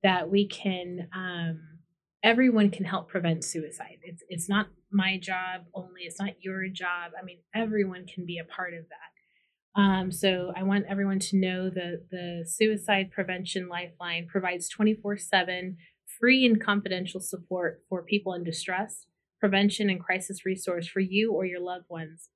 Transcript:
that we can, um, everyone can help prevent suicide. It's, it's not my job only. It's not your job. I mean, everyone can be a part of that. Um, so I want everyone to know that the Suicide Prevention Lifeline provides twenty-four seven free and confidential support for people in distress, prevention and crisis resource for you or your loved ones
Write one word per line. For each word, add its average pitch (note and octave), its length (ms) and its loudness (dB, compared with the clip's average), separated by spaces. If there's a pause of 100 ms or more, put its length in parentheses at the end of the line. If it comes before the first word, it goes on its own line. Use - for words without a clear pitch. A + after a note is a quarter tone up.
that F3+ 260 4
we G3+ 200 4
can, F3+ 640 -6
um, F3 460 -4 (640)
everyone A3+ 480 6
can - 120 -4
help E3+ 240 -4
prevent E3 380 0
suicide. - 580 -8
It's, E3+ 240 -18
it's F3 220 -8
not G#3 180 2 (240)
my F#3+ 260 2
job F#3 440 -6 (120)
only. F3+ 280 -14
It's F3 180 -12
not G3 220 -6
your F#3+ 260 -4
job. F3 520 -6
I F#3 40 -14
mean, F3+ 140 -16 (180)
everyone G3+ 500 0
can F3+ 200 -10
be E3+ 120 -6
a E3 60 -8
part F3 300 -8
of E3 160 -14
that. - 920 -8
Um, F#3+ 300 4
so F#3 420 0
I F#3 100 -4
want G3 260 4
everyone G3 300 0
to F#3+ 180 0
know F#3 320 2
that F3 420 -6
the F3 340 -6
Suicide G#3 640 2
Prevention F#3 600 -4
Lifeline F3 600 -6
provides F3+ 380 -4
twenty-four G#3+ 480 2
seven F#3 600 0 (420)
free B3+ 260 6
and A3 160 6
confidential F#3+ 600 -2
support F3+ 680 -6
for F3+ 160 -4
people G3+ 300 0
in F3 100 -6
distress, F3+ 600 -6 (340)
prevention G3+ 500 4
and F3+ 140 0
crisis F#3 420 -4
resource F3+ 440 -2
for - 100 -4
you G3 320 2
or F#3 140 0
your F3+ 160 -6
loved F3+ 260 -8
ones E3 480 -12